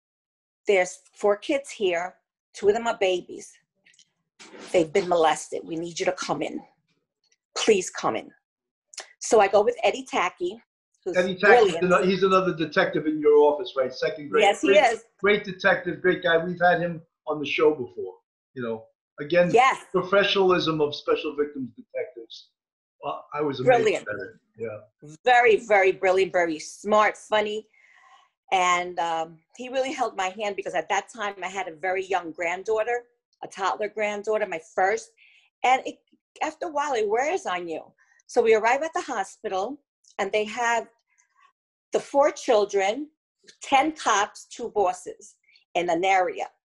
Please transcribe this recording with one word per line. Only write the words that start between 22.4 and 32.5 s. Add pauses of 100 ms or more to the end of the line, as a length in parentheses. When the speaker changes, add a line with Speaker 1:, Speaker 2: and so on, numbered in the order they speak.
Speaker 2:
Well,
I
was
amazed
Speaker 1:
Brilliant.
Speaker 2:
at
it. (180)
Yeah. (460)
Speaker 1:
Very,
very
brilliant,
very
smart,
funny. (840)
And,
um, (200)
he
really
held
my
hand
because
at
that
time
I
had
a
very
young
granddaughter, (400)